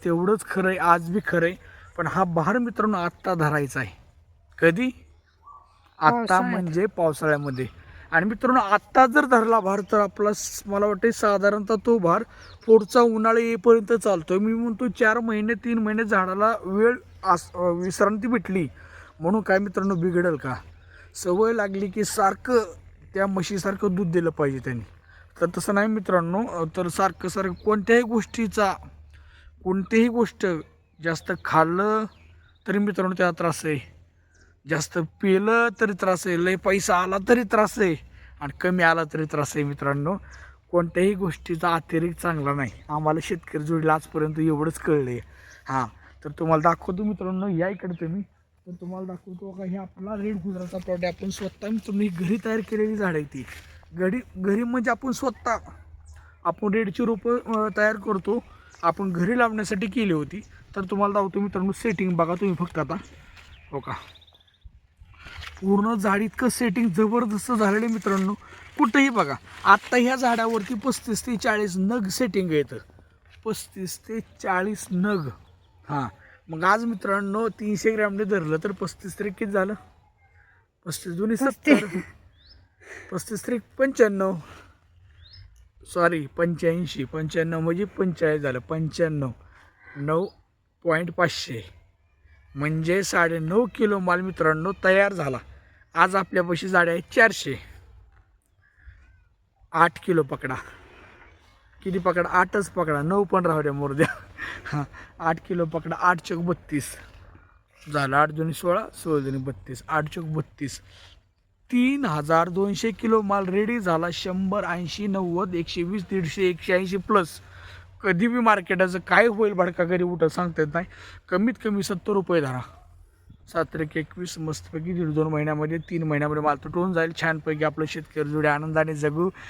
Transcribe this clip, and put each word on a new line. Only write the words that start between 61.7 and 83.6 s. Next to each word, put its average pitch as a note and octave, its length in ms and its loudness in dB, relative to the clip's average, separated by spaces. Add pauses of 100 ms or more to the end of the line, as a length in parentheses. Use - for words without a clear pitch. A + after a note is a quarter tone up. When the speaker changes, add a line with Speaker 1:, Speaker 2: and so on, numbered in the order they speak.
Speaker 1:
सेटिंग F#3 420 -2
बघा E3+ 220 0
तुम्ही F#3 240 -2
फक्त F3 200 -6
आता, D3+ 160 -4 (760)
हो C#3+ 80 -8
का, B2 120 -12 (1700)
पूर्ण G3+ 340 2
झाड G3+ 260 0
इतकं A3+ 280 0
सेटिंग A#3 400 0
जबरदस्त G#3+ 640 0
झालेलं G#3+ 340 2
आहे A3+ 80 -2
मित्रांनो. G3 400 0 (440)
कुठंही C#4 320 4
बघा, F3+ 240 0 (320)
आत्ता G#3 320 6
ह्या B3 180 4
झाडावरती A3+ 580 0
पस्तीस A3+ 540 -4
ते A#3+ 100 -2
चाळीस G#3 400 0
नग G3+ 300 0
सेटिंग F#3+ 440 -2
येतं, D3 260 0 (680)
पस्तीस G3 540 -8
ते A3 200 -10
चाळीस G3 720 -4
नग. F3+ 380 0 (600)
हां, C#3+ 180 -4 (400)
मग D#3+ 160 -6
आज G#3+ 220 4
मित्रांनो G3+ 640 -2
तीनशे G#3+ 420 -2
ग्रॅमने G#3 320 -2
धरलं E3+ 400 -2
तर G#3 80 -4
पस्तीस F#3 480 -10
तरी G#3 100 -6
किती G3+ 220 -6
झालं? G3 220 0 (1120)
पस्तीस F3 280 -10
दुनी G#3+ 220 0
सत्तर, C4+ 380 4
Speaker 2:
पस्तीस. G3 300 2 (1080)
Speaker 1:
पस्तीस F#3+ 360 -6
तरी A#3+ 100 0 (200)